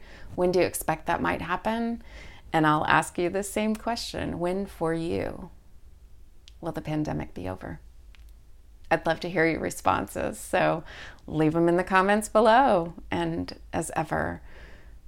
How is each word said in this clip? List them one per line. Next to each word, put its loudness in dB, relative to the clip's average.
When 2
do 4
you 6
expect -2
that 2
might 0
happen? -2
And 6
I'll 4
ask 2
you 0
the -2
same -2
question. -6
When -2
for -2
you -4
will -4
the -8
pandemic -4
be -8
over? -8
I'd 2
love 0
to -4
hear 4
your 0
responses, 0
so 2
leave 4
them 4
in 6
the 2
comments 4
below. 6
And -2
as -4
ever, -2